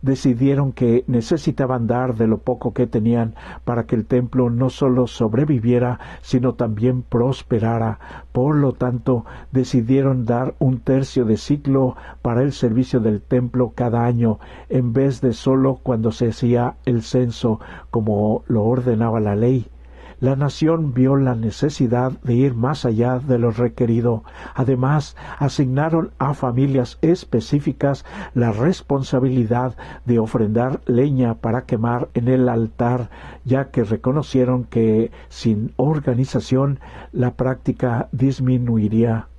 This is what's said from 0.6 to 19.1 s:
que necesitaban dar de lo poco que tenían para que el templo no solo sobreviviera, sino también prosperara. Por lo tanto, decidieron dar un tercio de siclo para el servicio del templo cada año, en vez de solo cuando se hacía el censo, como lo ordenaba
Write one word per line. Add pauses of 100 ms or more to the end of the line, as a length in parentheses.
que
necesitaban
dar
de
lo
poco
que
tenían (280)
para
que
el
templo
no
solo
sobreviviera, (240)
sino
también
prosperara.
Por
lo
tanto, (280)
decidieron
dar
un
tercio
de
siclo (260)
para
el
servicio
del
templo
cada
año, (280)
en
vez
de
solo
cuando
se
hacía (100)
el
censo, (300)
como
lo
ordenaba